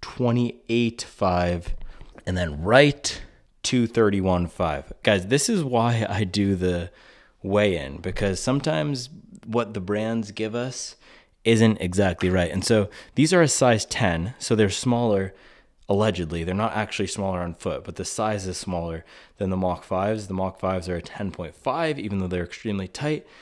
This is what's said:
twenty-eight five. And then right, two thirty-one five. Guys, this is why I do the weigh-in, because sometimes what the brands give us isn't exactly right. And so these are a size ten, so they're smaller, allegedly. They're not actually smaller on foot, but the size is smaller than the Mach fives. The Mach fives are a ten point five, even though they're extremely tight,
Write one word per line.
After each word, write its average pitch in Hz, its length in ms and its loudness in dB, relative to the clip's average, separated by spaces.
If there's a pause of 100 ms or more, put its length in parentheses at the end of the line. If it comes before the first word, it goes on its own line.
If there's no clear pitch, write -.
twenty-eight 120 1000 0
five. 87 720 0 (500)
And 92 100 -2
then 80 280 -4
right, 139 580 4 (400)
two 123 240 2
thirty-one 95 600 4
five. 78 440 -4 (120)
Guys, 98 240 4
this 139 220 2
is 196 140 0
why 117 460 2
I 104 140 -2
do 98 320 2
the 87 340 0 (540)
weigh-in, 95 540 0
because 92 420 -4
sometimes 139 720 -2 (360)
what 113 300 -2
the 98 60 -4
brands 104 500 -2
give 110 240 -6
us 127 400 -8 (480)
isn't 113 380 6
exactly 92 480 2
right. 90 200 4
And 92 140 -2
so 107 260 4 (260)
these 156 180 4
are 175 80 6
a 147 80 6
size 117 360 4
ten, 87 540 -2
so - 160 0
they're 107 140 4
smaller, 107 640 0 (560)
allegedly. 87 560 0
They're 92 100 -2
not 104 180 0
actually 101 340 -4
smaller 95 340 -4
on 87 120 -6
foot, 80 300 -6
but - 140 -12
the 92 80 -8
size 107 420 -4
is 92 100 -6
smaller 85 460 -6 (360)
than 95 100 -2
the 92 80 -2
Mach 90 260 -2
fives. 101 440 -2
The 95 60 -8
Mach 95 240 -4
fives 92 300 -4
are 90 80 -4
a 82 60 -6
ten 98 300 -8
point 82 220 -12
five, 151 460 -4
even 101 200 -4
though 92 80 -2
they're 90 180 -2
extremely 98 420 -6
tight, 147 400 -6 (140)